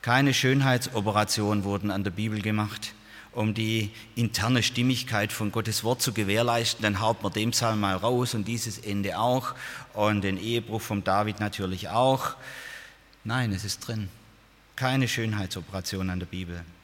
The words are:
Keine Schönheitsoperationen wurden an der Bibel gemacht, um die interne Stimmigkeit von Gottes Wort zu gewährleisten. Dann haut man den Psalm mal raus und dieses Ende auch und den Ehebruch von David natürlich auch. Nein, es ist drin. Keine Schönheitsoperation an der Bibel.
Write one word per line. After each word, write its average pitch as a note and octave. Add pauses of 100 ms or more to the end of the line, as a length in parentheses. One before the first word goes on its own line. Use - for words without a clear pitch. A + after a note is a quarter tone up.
Keine C3
Schönheitsoperationen A2
wurden G2+
an G2
der G2
Bibel G#2+
gemacht, G#2+ (380)
um A2
die A2 (240)
interne A#2
Stimmigkeit A#2+
von G#2
Gottes G#2+
Wort B2+
zu B2
gewährleisten. A2
Dann G#2
haut A2
man G2
den A2
Psalm A2
mal G2
raus B2
und G#2
dieses A2+
Ende G2+
auch - (380)
und G#2
den F#2+
Ehebruch A2+
von G2+
David G#2
natürlich F#2+
auch. B2+ (880)
Nein, A#2
es F#2
ist -
drin. G#2+ (680)
Keine C3
Schönheitsoperation F#2+
an F2+
der F2+
Bibel. F2 (200)